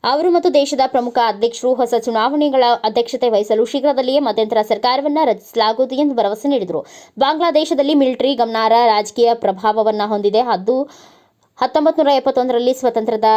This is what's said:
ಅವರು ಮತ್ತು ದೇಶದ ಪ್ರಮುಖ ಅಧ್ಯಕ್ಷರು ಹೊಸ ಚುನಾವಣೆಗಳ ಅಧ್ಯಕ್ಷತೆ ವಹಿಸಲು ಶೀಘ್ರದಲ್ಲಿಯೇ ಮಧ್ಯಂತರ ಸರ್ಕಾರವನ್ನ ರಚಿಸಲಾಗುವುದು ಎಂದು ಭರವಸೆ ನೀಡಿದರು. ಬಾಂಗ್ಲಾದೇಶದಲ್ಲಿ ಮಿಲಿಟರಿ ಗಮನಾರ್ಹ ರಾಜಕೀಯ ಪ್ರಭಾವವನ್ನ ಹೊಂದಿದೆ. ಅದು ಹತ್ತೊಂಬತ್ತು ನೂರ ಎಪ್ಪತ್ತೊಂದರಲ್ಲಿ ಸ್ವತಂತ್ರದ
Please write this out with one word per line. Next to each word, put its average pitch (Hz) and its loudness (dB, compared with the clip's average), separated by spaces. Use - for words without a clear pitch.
ಅವರು 294 0
ಮತ್ತು 349 2
ದೇಶದ 277 2
ಪ್ರಮುಖ 247 -2
ಅಧ್ಯಕ್ಷರು 233 -2
ಹೊಸ 240 -2
ಚುನಾವಣೆಗಳ 262 0
ಅಧ್ಯಕ್ಷತೆ 240 -2
ವಹಿಸಲು 214 0
ಶೀಘ್ರದಲ್ಲಿಯೇ 269 0
ಮಧ್ಯಂತರ 220 0
ಸರ್ಕಾರವನ್ನ 254 -2
ರಚಿಸಲಾಗುವುದು 226 -2
ಎಂದು 285 0
ಭರವಸೆ 214 -2
ನೀಡಿದರು. 190 -2
ಬಾಂಗ್ಲಾದೇಶದಲ್ಲಿ 302 0
ಮಿಲಿಟರಿ 262 2
ಗಮನಾರ್ಹ 226 2
ರಾಜಕೀಯ 226 2
ಪ್ರಭಾವವನ್ನ 214 0
ಹೊಂದಿದೆ. 208 0
ಅದು 214 -2
ಹತ್ತೊಂಬತ್ತು 320 0
ನೂರ 285 4
ಎಪ್ಪತ್ತೊಂದರಲ್ಲಿ 254 0
ಸ್ವತಂತ್ರದ 220 0